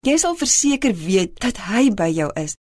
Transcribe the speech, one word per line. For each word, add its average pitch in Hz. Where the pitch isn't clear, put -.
Jy 277
sal 339
verseker 277
weet 175
dat 247
hy 220
by 180
jou 160
is. 156